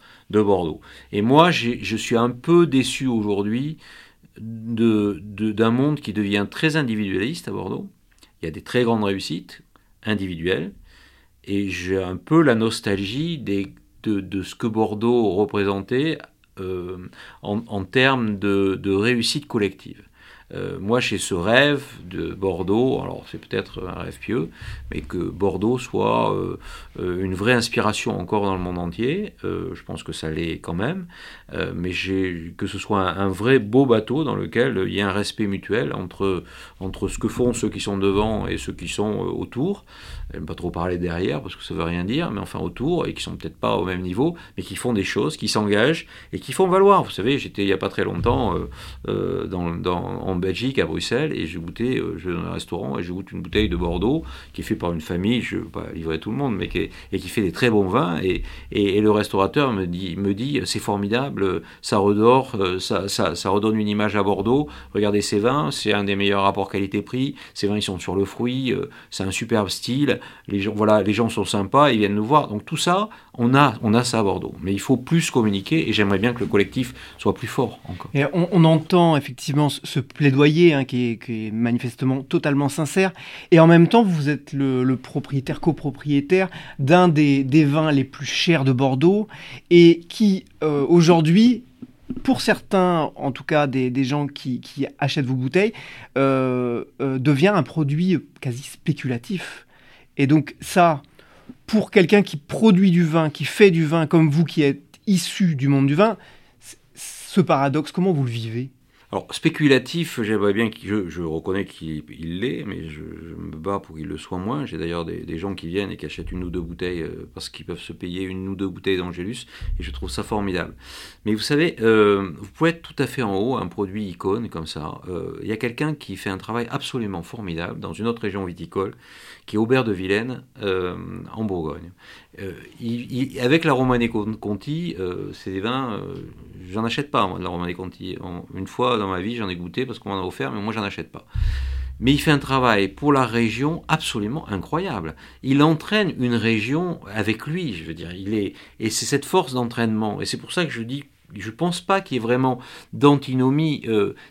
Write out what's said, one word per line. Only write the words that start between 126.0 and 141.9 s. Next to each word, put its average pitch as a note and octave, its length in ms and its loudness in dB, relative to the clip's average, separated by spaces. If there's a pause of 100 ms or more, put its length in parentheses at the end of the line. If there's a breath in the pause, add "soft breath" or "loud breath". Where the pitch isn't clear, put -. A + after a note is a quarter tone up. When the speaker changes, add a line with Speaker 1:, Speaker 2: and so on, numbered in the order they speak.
Speaker 1:
fait G2+ 140 -8
un F#2+ 80 -4
travail A#2 320 -6
absolument G2+ 520 -6
formidable F2 560 -8
dans F2+ 140 -10
une G#2 160 -4
autre A#2 140 -4
région G2 220 -6
viticole, F2+ 520 -6 (500 loud breath)
qui - 80 -10
est G#2 60 2
Aubert B2 240 2
de A2 80 -2
Vilaine, G#2 500 -2 (180)
euh, F#2 360 -2 (360)
en A2 120 -4
Bourgogne. E2+ 480 -6 (480 loud breath)
Euh, F#2+ 120 -10 (280)
il, A#2+ 320 -6
il, C3 260 -4
avec C#3 260 2
la D3 100 4
Romanée B2+ 340 2
Con-, A2 320 -2
Conti, C#3+ 580 -6
euh, F#2 360 -6
c'est - 180 -12
des F#2+ 80 -4
vins, B2 320 -4
euh, F#2+ 240 -10 (560)
j'en A2 120 -2
achète C#3 280 -4
pas, A2 160 2
moi, F2+ 100 -6
de F2+ 60 -6
la F2+ 60 -6
Romanée F2 240 -6
Conti. F#2 460 -12
En, F2 260 -12 (100)
une F#2+ 100 -8
fois B2 300 -2
dans G#2 120 -2
ma F#2 120 -4
vie, A2+ 160 -6
j'en G#2 140 -6
ai F2+ 40 -6
goûté F2 300 -6
parce B2+ 140 -10
qu'on - 100 -12
m'en G2 120 -4
a F2+ 40 -6
offert, C3 260 -6
mais G#2+ 120 -6
moi, A2 100 -4
j'en G#2+ 100 -4
achète - 300 -8
pas. - 140 -18 (720 loud breath)